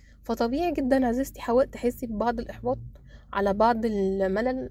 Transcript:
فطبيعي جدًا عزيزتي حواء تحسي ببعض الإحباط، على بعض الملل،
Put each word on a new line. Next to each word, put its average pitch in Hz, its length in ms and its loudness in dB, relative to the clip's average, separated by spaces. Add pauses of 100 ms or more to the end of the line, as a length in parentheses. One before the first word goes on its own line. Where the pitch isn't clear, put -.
(220)
فطبيعي 254 500 0
جدًا 269 340 2
عزيزتي 247 340 -2
حواء 254 260 2
تحسي 240 400 -4
ببعض 226 340 -2
الإحباط، 247 380 -6 (540)
على 202 220 2
بعض 220 300 4
الملل، 202 880 0